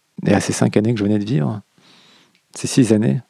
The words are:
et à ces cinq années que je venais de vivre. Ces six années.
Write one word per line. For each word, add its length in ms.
et 80
à 60
ces 140
cinq 240
années 160
que 60
je 40
venais 160
de 60
vivre. 360
Ces 120
six 260
années. 360